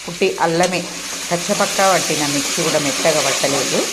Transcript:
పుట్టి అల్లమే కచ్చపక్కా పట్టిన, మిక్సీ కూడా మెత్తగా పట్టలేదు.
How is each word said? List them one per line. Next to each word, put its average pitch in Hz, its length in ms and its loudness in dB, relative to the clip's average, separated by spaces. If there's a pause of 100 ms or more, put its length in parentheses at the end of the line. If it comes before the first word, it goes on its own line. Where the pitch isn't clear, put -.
పుట్టి 185 260 -2 (180)
అల్లమే 175 340 2 (480)
కచ్చపక్కా 190 640 0
పట్టిన, 156 280 0 (140)
మిక్సీ - 320 -2
కూడా 156 180 2
మెత్తగా 151 440 2
పట్టలేదు. 135 500 0 (140)